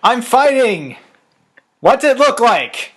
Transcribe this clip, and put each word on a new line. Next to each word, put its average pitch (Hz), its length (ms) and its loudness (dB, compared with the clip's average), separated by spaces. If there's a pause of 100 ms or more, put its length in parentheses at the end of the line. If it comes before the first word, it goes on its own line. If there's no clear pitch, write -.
I'm 233 200 0
fighting! 240 720 -2 (800)
What's 214 240 2
it 277 140 0
look 277 220 0
like? 190 580 -2